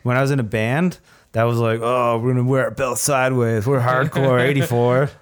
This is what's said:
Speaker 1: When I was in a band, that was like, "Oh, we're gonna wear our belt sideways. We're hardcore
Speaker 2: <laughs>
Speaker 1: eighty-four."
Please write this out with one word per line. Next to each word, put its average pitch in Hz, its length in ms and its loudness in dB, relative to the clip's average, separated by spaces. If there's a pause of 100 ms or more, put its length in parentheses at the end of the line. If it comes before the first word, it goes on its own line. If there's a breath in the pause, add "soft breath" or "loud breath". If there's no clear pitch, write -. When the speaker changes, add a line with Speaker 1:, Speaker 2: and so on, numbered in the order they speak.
Speaker 1:
When 123 140 -2
I 131 60 2
was 139 100 0
in 139 80 0
a 117 40 -2
band, 120 540 -2 (340 soft breath)
that 113 120 0
was 117 140 0
like, 117 240 0
"Oh, 120 360 0
we're 123 160 0
gonna 123 140 0
wear 131 160 0
our - 60 -4
belt 131 280 -4
sideways. 123 680 0
We're 135 140 2
hardcore 127 600 2
Speaker 2:
<laughs> 127 80 2
Speaker 1:
eighty-four." 127 600 2 (120)